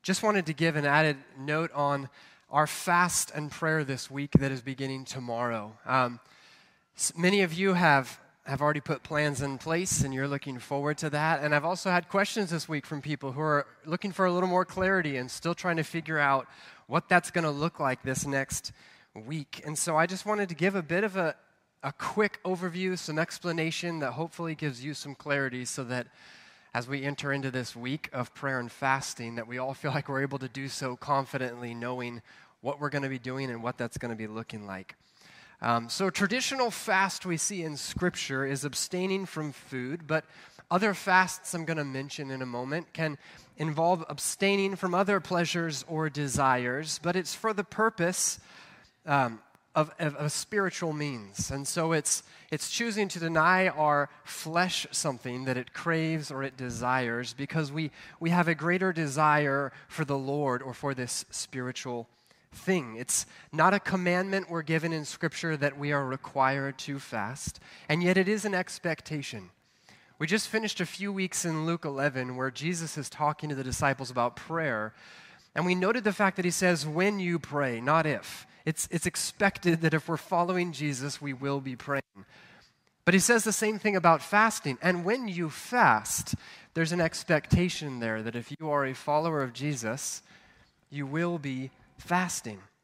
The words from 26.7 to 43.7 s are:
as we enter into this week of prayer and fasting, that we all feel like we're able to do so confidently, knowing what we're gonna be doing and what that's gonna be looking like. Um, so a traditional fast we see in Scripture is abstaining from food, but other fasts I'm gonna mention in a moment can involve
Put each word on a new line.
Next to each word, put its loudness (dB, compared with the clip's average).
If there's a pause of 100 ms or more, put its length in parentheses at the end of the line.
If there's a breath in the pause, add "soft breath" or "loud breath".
as -4
we -4
enter -4
into -2
this -6
week -6
of -4
prayer -4
and -6
fasting, -2
that -8
we -8
all -4
feel -4
like -2
we're 0
able -4
to -8
do -8
so -6
confidently, -2
knowing -6 (400 loud breath)
what -4
we're -2
gonna -2
be -4
doing -6
and -6
what -4
that's -6
gonna -6
be -6
looking -10
like. -12 (640 loud breath)
Um, 0
so 0
a 2
traditional 0
fast 0
we 0
see -4
in -6
Scripture -2
is -2
abstaining -2
from -6
food, -8
but 0 (460 loud breath)
other 4
fasts 4
I'm -4
gonna 0
mention -6
in -4
a -4
moment -4
can -2 (400 loud breath)
involve 2